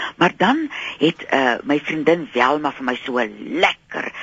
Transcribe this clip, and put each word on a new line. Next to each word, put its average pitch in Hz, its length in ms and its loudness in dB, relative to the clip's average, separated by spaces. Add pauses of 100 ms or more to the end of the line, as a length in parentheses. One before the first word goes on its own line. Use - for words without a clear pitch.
(160)
Maar 180 220 4
dan 277 320 2 (280)
het, - 280 0
eh, 131 280 2 (100)
my 143 160 2
vriendin 156 540 0
Welma 139 380 2
vir - 120 -10
my 127 120 -2 (100)
so 123 140 -4
'n 107 160 -2 (240)
lekker - 520 -2 (120)